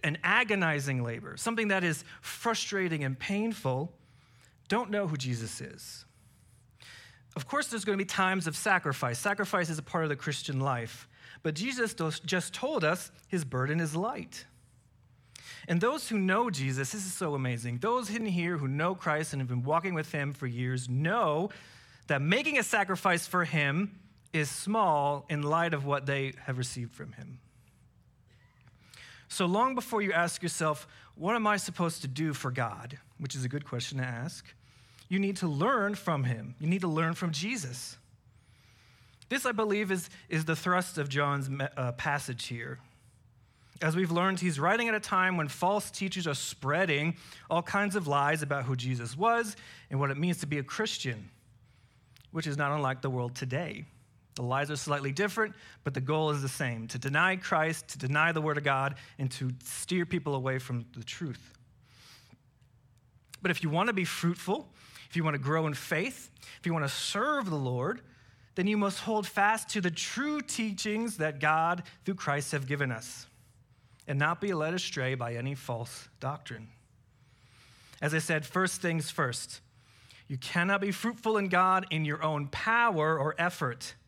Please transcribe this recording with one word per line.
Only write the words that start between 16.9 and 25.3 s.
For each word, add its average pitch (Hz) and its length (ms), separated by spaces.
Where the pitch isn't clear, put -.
this 208 140
is 185 80
so 160 200
amazing, 120 460
those 226 300
in 220 160
here 175 320
who 143 100
know 156 280
Christ 156 380
and 139 80
have 127 80
been 123 140
walking 165 300
with 156 180
him 143 220
for 135 140
years 123 400
know 165 640
that 139 140
making 254 380
a 220 40
sacrifice 185 640
for 180 200
him 156 520
is 151 160
small 151 800
in 147 120